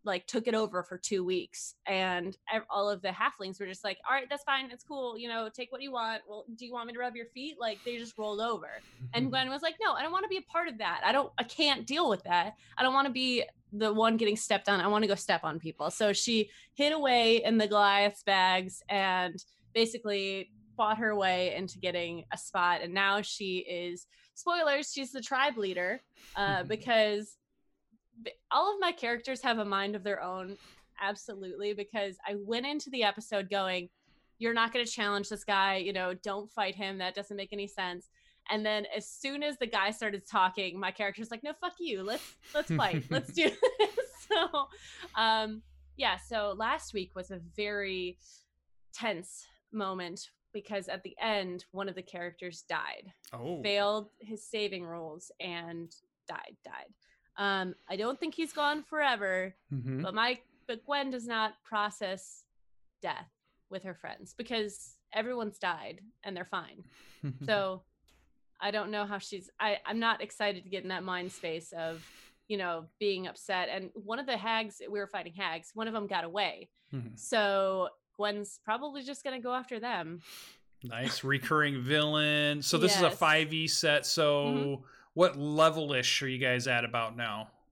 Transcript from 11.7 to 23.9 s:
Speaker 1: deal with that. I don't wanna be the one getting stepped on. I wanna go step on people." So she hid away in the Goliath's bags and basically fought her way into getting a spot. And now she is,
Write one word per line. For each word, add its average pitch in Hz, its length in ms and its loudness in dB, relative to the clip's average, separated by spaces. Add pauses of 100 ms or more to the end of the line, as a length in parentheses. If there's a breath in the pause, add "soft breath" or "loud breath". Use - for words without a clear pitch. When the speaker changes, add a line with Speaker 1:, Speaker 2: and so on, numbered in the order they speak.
Speaker 1:
deal 302 220 2
with 196 160 0
that. 175 300 2 (220 loud breath)
I - 60 2
don't 262 120 4
wanna 269 160 6
be 254 340 2 (280)
the 214 200 2
one 226 240 6
getting 220 200 4
stepped 202 320 2
on. 196 120 6
I 185 80 4
wanna 214 180 6
go 196 80 4
step 175 300 0
on 160 160 -2
people." 160 320 -4
So 208 200 4
she 214 380 2 (240 loud breath)
hid 294 180 4
away 240 520 6
in 226 140 4
the 214 100 4
Goliath's 202 560 6
bags 190 640 4
and 185 480 2 (360 soft breath)
basically 208 760 0 (260)
fought 214 220 2
her 220 160 2
way 185 400 4
into 185 240 -6
getting 175 540 -2
a 175 60 -6
spot. 175 440 2
And 175 100 -6
now 196 300 4
she 185 360 -4
is, 175 500 -6 (260 soft breath)